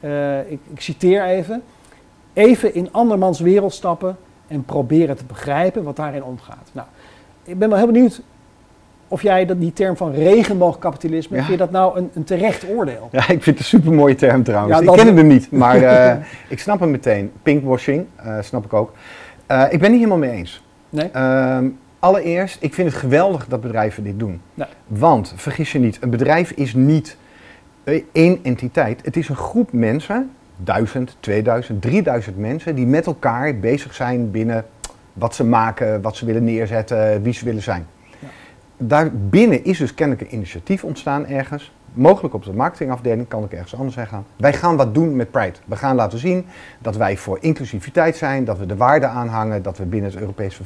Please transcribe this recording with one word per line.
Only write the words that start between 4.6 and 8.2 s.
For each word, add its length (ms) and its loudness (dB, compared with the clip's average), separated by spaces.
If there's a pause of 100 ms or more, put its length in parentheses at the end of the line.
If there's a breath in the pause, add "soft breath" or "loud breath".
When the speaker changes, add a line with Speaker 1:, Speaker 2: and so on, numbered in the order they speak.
Speaker 1:
proberen 520 0
te 80 -18
begrijpen 580 -4
wat 140 -10
daarin 280 -8
omgaat." 480 -16
Nou, 140 -16 (580 soft breath)
ik 140 -12
ben 100 2
wel 100 2
heel 80 4
benieuwd 340 4 (880)